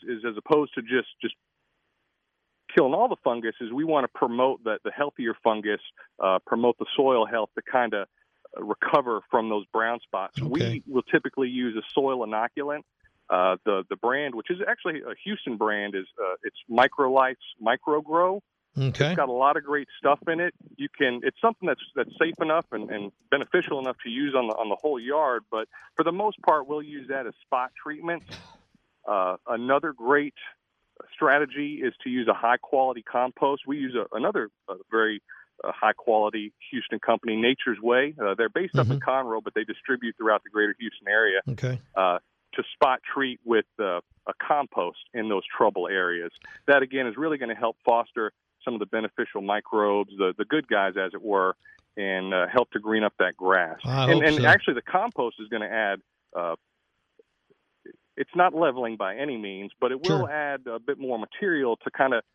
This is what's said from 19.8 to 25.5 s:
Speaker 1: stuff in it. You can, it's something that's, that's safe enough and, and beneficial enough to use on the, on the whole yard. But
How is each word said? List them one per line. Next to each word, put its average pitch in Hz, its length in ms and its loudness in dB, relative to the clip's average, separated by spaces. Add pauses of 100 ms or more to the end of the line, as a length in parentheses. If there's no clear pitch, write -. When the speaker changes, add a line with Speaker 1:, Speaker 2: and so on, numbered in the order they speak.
Speaker 1:
stuff 147 300 2
in 165 120 -2
it. 175 140 -2 (240)
You 143 180 -6
can, 120 280 0
it's 135 180 -2
something 226 240 2
that's, 143 160 0 (140)
that's 123 240 -2
safe 165 200 2
enough 160 320 0
and, 107 200 -8
and 101 200 -8 (200)
beneficial 143 480 0
enough 131 240 -4
to 120 80 -8
use 135 240 -2
on 123 120 4
the, 107 60 -2
on 110 160 -2
the 101 60 0
whole 143 240 -2
yard. 127 500 0
But 110 180 -4 (280)